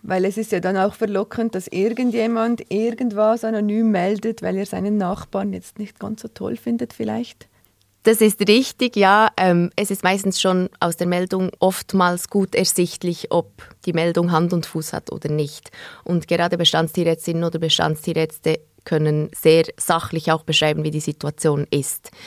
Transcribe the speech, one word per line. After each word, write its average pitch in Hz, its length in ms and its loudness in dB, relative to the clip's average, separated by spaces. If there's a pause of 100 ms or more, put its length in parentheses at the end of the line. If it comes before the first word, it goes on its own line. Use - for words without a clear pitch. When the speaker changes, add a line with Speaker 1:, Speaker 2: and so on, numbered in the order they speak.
Speaker 1:
Weil 185 240 0
es 190 100 -2
ist 220 160 -4
ja 180 80 0
dann 185 160 -2
auch 196 180 0
verlockend, 220 600 -4
dass 185 120 -6
irgendjemand 233 1040 -2
irgendwas 226 720 0
anonym 220 480 0
meldet, 202 520 -2
weil 185 160 -2
er 196 80 -4
seinen 196 320 -2
Nachbarn 196 560 -4
jetzt - 240 -14
nicht 208 200 -12
ganz 220 220 -10
so 226 80 -14
toll - 280 -8
findet 233 360 -6
vielleicht. 220 560 -8 (540)
Speaker 2:
Das 220 180 6
ist 208 280 4
richtig, 247 480 4
ja. 202 400 6
Ähm, 175 400 4
es 202 140 -2
ist 196 120 -4
meistens 190 380 0
schon 185 280 2 (120)
aus 170 160 -2
der 180 100 -2
Meldung 185 540 -2
oftmals 180 680 0
gut 196 260 -2
ersichtlich, - 760 -2
ob - 320 -2 (240)
die 175 60 -4
Meldung 170 400 0
Hand 170 200 2
und 170 140 -2
Fuß - 260 -8
hat - 200 -10
oder - 180 -8
nicht. 151 400 -6 (320)
Und 170 240 -2
gerade 170 320 0
Bestandstierärztinnen 165 840 -2
oder 165 160 -4
Bestandstierärzte 156 960 -2 (260)
können 151 500 0
sehr 165 300 6 (120)
sachlich 165 560 -2
auch 160 100 0
beschreiben, 156 420 0
wie 156 60 -2
die 151 100 -4
Situation 147 720 -2
ist. - 400 -4 (160)